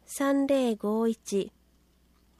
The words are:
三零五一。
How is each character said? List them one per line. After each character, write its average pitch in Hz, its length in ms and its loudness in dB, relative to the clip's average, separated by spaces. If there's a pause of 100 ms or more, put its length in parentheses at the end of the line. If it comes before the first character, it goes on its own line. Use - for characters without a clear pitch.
三 277 400 0
零 262 300 2
五 220 300 0
一。 - 460 -4 (880)